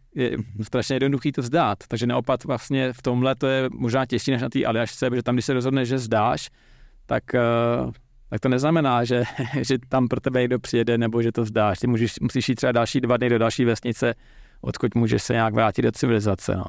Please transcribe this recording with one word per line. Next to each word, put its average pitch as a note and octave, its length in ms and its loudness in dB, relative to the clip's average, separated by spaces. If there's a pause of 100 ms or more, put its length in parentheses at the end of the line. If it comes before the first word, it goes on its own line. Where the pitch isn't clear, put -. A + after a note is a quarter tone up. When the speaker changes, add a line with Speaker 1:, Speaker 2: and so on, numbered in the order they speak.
(140)
Speaker 1:
je B2+ 220 -2
Speaker 2:
Mhm. G#2+ 280 -8
Speaker 1:
strašně B2+ 320 -2
jednoduchý C#3 360 0
to C#3+ 100 -4
vzdát. B2 360 0 (100)
Takže A#2+ 180 -2
naopak A#2+ 380 -2
vlastně C3 480 -2
v B2 100 -18
tomhle B2+ 320 2
to C3 120 -2
je C3 260 0
možná B2+ 340 0
těžší B2 240 -2
než B2 120 0
na B2+ 60 -2
té C3 160 -2
Aljašce, A#2 460 -2
protože A#2+ 120 -2
tam, B2 120 0
když A#2+ 100 0
se C#3 100 0
rozhodneš, B2+ 340 0
že C3 80 0
vzdáš, A#2 540 0 (560)
tak, - 280 -4
eh, B2 60 2 (920)
tak A2+ 100 -4
to C3+ 80 0
neznamená, C3 560 2
že, A#2+ 180 2 (140)
<laughs> B2+ 320 -4
že C3 100 2 (100)
tam B2+ 200 2
pro A#2 120 -2
tebe B2+ 200 0
někdo B2 180 2
přijede A#2 400 0
nebo A#2 240 0
že A2+ 100 0
to A#2+ 100 -2
vzdáš. G#2+ 360 0
Ty - 80 -2
můžeš, A#2 340 0
musíš B2+ 280 -2
jít C3 60 0
třeba B2+ 180 0
další A#2 280 0
dva B2 160 2
dny A#2+ 120 0
do A#2+ 100 4
další A2+ 260 0
vesnice, A#2 500 0 (460)
odkud B2 340 -4
můžeš A#2 280 2
se - 100 -2
nějak A2+ 220 0
vrátit A2+ 280 2
do A#2 100 2
civilizace, G#2 640 0
no. F#2 120 -4